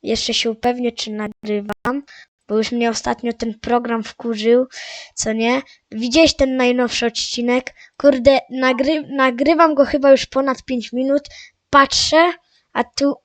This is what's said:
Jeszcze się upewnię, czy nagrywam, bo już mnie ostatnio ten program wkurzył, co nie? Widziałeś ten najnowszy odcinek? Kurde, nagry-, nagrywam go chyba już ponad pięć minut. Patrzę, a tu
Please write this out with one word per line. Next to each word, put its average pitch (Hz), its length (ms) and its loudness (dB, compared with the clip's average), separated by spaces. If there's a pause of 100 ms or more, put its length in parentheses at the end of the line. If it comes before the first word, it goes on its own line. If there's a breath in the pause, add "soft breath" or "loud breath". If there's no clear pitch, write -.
Jeszcze 220 300 -4
się 226 180 -2
upewnię, 247 400 -4
czy 226 200 -10
nagrywam, 214 920 -6 (440 loud breath)
bo 214 100 -2
już 220 140 -2
mnie 233 180 -2
ostatnio 233 440 -6
ten 226 260 -8
program 233 440 -2
wkurzył, 233 640 0 (460 loud breath)
co 220 200 -4
nie? 233 280 0 (300 soft breath)
Widziałeś 247 440 2
ten 262 220 0
najnowszy 247 480 0
odcinek? 240 680 -4 (220 soft breath)
Kurde, 269 420 4 (100)
nagry-, 262 680 -2
nagrywam 285 600 2
go 277 100 4
chyba 277 260 2
już 269 140 4
ponad 269 380 -4
pięć 240 300 -8
minut. 277 300 -2 (460 loud breath)
Patrzę, 311 640 4 (400)
a 240 100 -4
tu 277 420 -2